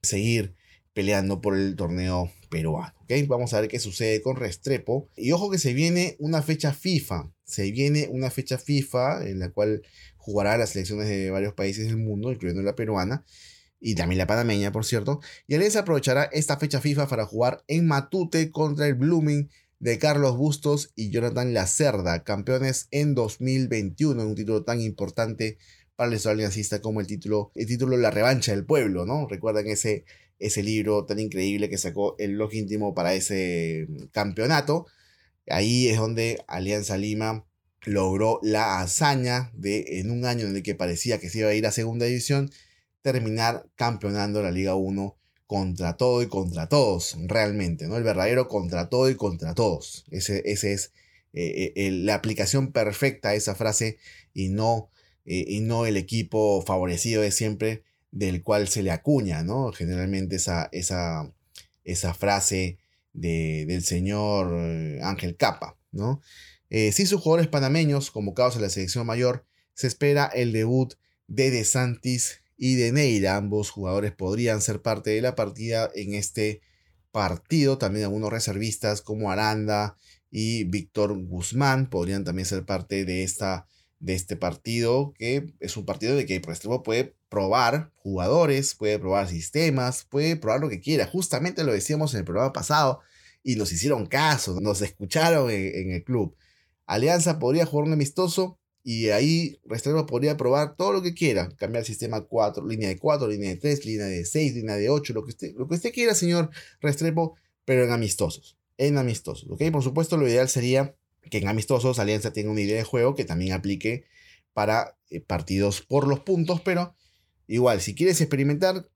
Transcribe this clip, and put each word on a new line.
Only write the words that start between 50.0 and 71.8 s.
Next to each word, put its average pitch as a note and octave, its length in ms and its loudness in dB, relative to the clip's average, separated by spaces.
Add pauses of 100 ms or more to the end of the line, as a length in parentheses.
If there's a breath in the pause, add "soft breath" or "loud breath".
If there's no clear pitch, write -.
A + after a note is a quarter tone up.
Ese, F#2+ 360 -2
ese G2+ 280 0
es, - 180 -6 (400 soft breath)
eh, E2+ 440 -4
eh, G2 120 -2
el, F#2+ 200 -2
la G#2 80 2
aplicación A2 560 0
perfecta A#2 580 0
a G#2 60 2
esa G#2 180 -2
frase A2 460 -2 (340 loud breath)
y F#2+ 160 -4
no, A2 400 0 (360 soft breath)
eh, F2+ 220 -2
y G2+ 120 -4
no A#2 260 0
el G#2+ 120 2
equipo G#2 680 2
favorecido F#2 580 0
de G#2 100 2
siempre A2 520 -2 (260)
del F2+ 320 -2
cual G#2 260 2
se G#2 140 -2
le F#2+ 80 0
acuña, F2+ 540 0
¿no? A#2 280 -2
Generalmente F#2 640 -2
esa, F2 340 -2
esa, E2+ 600 -4 (520 loud breath)
esa F2 320 -4
frase F#2+ 640 0 (340)
de, D#2+ 540 -2
del F2+ 160 -2
señor, G2 680 0
eh, E2 520 -4
Ángel F2+ 340 -6
Capa, - 400 -2 (140)
¿no? A2+ 300 -2 (500 loud breath)
Eh, G#2+ 200 4
sin G3 140 4
sus F#3 160 2
jugadores D#3+ 260 4
panameños C#3+ 640 2
convocados A2 460 0
a A#2 40 -2
la G2+ 100 0
selección F#2+ 360 -2
mayor, B2 400 0 (300)
se - 100 -4
espera C#3+ 400 4
el A#2+ 260 0
debut A#2+ 440 2 (320)
de C3 240 2
De A#2+ 120 0
Santis B2 800 0 (160)